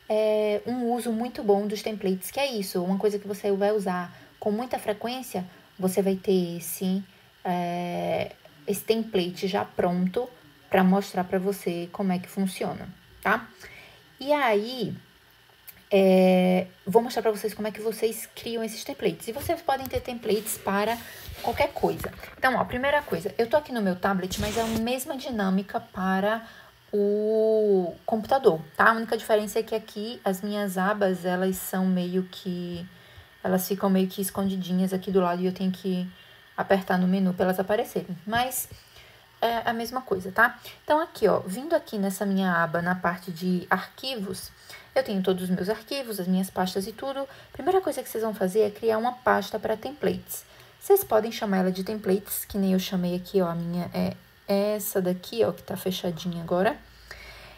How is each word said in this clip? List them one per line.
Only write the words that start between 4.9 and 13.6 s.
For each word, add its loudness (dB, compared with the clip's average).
você 2
vai 2
ter 2
esse, -2
é, -2
esse -2
template -2
já 0
pronto 0
pra 4
mostrar 2
pra 0
você -4
como -2
é 0
que -10
funciona, -4
tá? 0